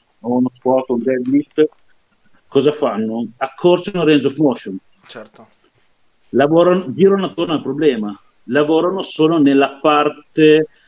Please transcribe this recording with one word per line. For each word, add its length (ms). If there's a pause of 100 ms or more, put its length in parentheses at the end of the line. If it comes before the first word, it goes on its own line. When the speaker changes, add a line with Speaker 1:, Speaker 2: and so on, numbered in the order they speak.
(220)
Speaker 1:
o 160
uno 120
squat 400
o 60
un 80
deadlift, 680 (760)
cosa 240
fanno? 560 (100)
Accorciano 680
range 240
of 100
motion. 400 (280)
Speaker 2:
Certo. 420 (840)
Speaker 1:
Lavorano, 640
girano 360
attorno 260
al 80
problema, 580 (260)
lavorano 580
solo 340
nella 440
parte, 840 (200)